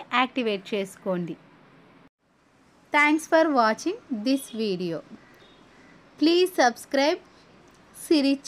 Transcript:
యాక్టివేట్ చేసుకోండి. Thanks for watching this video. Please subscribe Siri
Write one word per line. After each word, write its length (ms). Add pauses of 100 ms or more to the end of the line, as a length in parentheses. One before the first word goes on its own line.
(140)
యాక్టివేట్ 600
చేసుకోండి. 640 (1600)
Thanks 340
for 160 (160)
watching 380 (280)
this 180 (180)
video. 360 (1200)
Please 320 (100)
subscribe 600 (760)
Siri 360 (140)